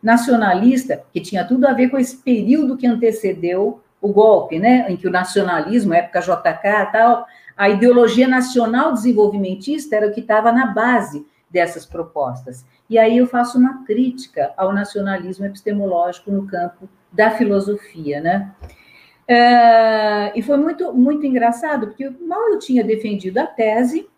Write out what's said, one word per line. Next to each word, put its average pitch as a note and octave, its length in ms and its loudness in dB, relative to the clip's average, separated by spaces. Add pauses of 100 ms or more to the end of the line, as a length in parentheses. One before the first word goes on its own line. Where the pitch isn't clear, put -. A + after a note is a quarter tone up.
nacionalista, A#3 1080 2
que - 80 -8
tinha F3+ 240 -6
tudo B3+ 240 0
a C4 60 4
ver B3 160 2
com C#4 80 -4
esse B3 200 -4
período B3+ 600 0
que B3+ 100 -2
antecedeu G#3 960 -2 (200)
o G3+ 120 -2
golpe, G3+ 460 4
né? B3 280 4
Em F3+ 80 -4
que F3+ 120 -8
o F3 40 -2
nacionalismo, F3+ 840 -2
época F3 280 0
J E3+ 320 -2
K G3+ 300 -2
e - 80 -6
tal, A#3 340 2 (320)
a G3+ 120 0
ideologia A#3+ 580 4
nacional B3+ 680 0
desenvolvimentista G#3 1040 -2
era G#3+ 100 0
o G#3 60 -4
que A3+ 80 -10
tava A3 320 0
na B3+ 140 0
base G#3 580 -2 (260)
dessas E3+ 340 -4
propostas. C#3+ 800 -10 (260)
E A3+ 80 2
aí A3+ 200 4
eu B3 100 4
faço A#3+ 300 -2
uma C4 260 2
crítica A3+ 720 -4
ao F#3+ 160 -2
nacionalismo G3 760 -6
epistemológico G3 840 -4
no G3 160 -4
campo F3 400 -8 (240)
da G#3+ 200 2
filosofia, G3 880 -4
né? G3 300 -4 (760)
É, A3+ 1040 4
e B3 80 -6
foi C#4 160 0
muito, D#4+ 360 -2
muito D4 320 2
engraçado, B3 600 -2
porque C4+ 220 -10
mal F4+ 440 -4
eu - 60 -2
tinha B3 240 0
defendido G#3 560 -4
a D4 60 -2
tese A#3+ 640 -2 (100)